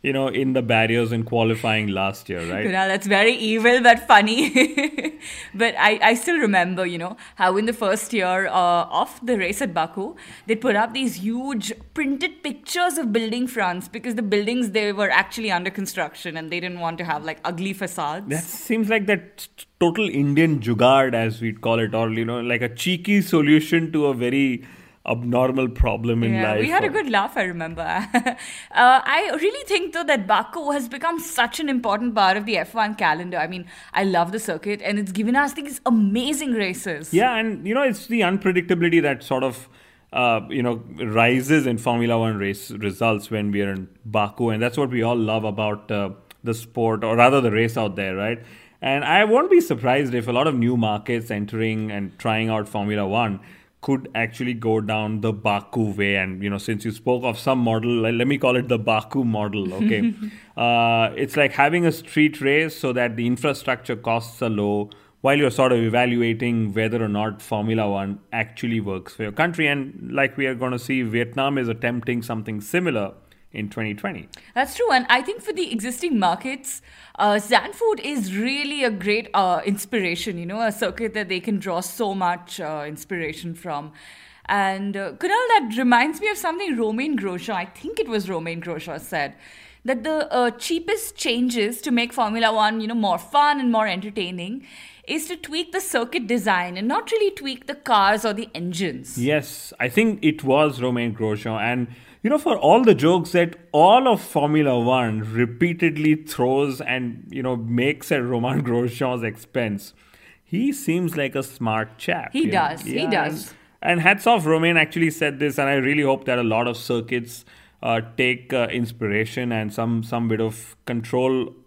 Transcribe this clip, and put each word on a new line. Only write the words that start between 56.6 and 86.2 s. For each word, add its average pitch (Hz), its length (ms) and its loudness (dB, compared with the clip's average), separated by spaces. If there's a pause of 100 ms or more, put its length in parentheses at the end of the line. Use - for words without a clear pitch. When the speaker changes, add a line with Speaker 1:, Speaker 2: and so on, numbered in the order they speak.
Speaker 1:
you 113 60 -2
spoke 123 320 -2
of 117 160 -4
some 135 180 2
model, 117 460 2
le-, 110 60 2
let 120 180 0
me 143 100 2
call 127 180 2
it 123 120 0
the 120 100 2
Baku 110 460 0
model, 104 500 -2
okay? 214 460 2
Speaker 2:
<laughs> - 40 -10 (320)
Speaker 1:
Uh, 117 600 4
it's - 200 -4
like 143 180 4
having 160 340 2
a 160 40 4
street 151 500 0
race 151 360 0
so 131 160 -2
that 120 220 0
the 117 100 -2
infrastructure 127 720 -2
costs 117 480 -4
are 117 60 0
low 104 400 -2 (320)
while 135 140 4
you're 143 140 4
sort 127 220 2
of 123 80 4
evaluating 117 920 0
whether 110 300 0
or 110 40 -2
not 104 340 -2
Formula 110 480 -2
One 98 300 -4 (120)
actually 113 480 -4
works 98 360 -6
for 110 80 -6
your 104 80 -6
country. 165 340 0
And 143 460 -4
like 135 260 0
we 139 80 0
are 131 80 0
gonna 127 240 -2
see, 131 240 -2
Vietnam 120 560 -2
is 127 100 0
attempting 117 540 -2
something 110 400 -6
similar 120 520 -2 (400)
in 104 160 -6
twenty 107 240 -6
twenty. 113 360 -8 (240)
Speaker 2:
That's 277 220 -2
true. 480 160 0
And 254 180 2
I 247 120 6
think 415 200 -8
for - 100 -8
the 349 200 -4
existing 247 480 -2
markets, 196 640 -2 (360)
uh, 208 180 4
Zandvoort 240 680 0
is 220 340 -4
really 285 460 -2
a 240 80 2
great, 208 420 -2
uh, 185 320 2
inspiration, 196 720 -4
you 170 80 -8
know, 202 160 -6
a 220 100 0
circuit 214 440 -4
that 214 120 -4
they 180 120 -4
can 202 200 -2
draw 180 220 -4
so 202 320 -4
much, 175 460 -4
uh, 156 280 -6
inspiration 160 680 -8
from. 156 380 -8 (540)
And, 196 500 -2
uh, 196 160 -6
Kunal, 440 400 0
that 254 240 2
reminds 254 420 4
me 415 100 0